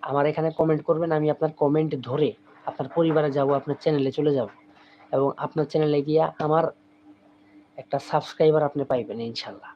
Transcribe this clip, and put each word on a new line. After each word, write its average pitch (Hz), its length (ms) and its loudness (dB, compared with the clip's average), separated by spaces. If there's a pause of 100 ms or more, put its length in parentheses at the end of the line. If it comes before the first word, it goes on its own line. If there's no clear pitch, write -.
(100)
আমার 143 220 2
এখানে 160 180 0 (100)
কমেন্ট 156 280 2
করবেন, 165 300 0
আমি 151 180 2
আপনার 156 160 0 (100)
কমেন্ট 151 300 2 (180)
ধরে 143 200 2 (400)
আপনার - 260 -8
পরিবারে 160 420 2
যাব, 139 100 2 (120)
আপনার 139 240 -6
চ্যানেলে 139 340 2
চলে 151 200 2
যাব, 110 120 -2 (680)
এবং 135 120 2 (180)
আপনার 147 260 -2
চ্যানেলে 151 360 2
গিয়ে 156 160 4 (220)
আমার 160 200 2 (1160)
একটা - 160 -6 (120)
সাবস্ক্রাইবার 156 600 2
আপনি 143 120 -6 (100)
পাইবেন 110 260 -4 (140)
ইনশাল্লাহ 104 440 -12